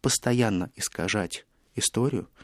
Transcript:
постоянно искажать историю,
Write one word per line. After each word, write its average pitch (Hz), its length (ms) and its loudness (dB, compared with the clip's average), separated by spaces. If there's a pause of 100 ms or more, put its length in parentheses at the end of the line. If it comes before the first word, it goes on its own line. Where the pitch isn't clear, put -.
постоянно 117 720 2
искажать - 680 -4 (280)
историю, 120 540 0 (160)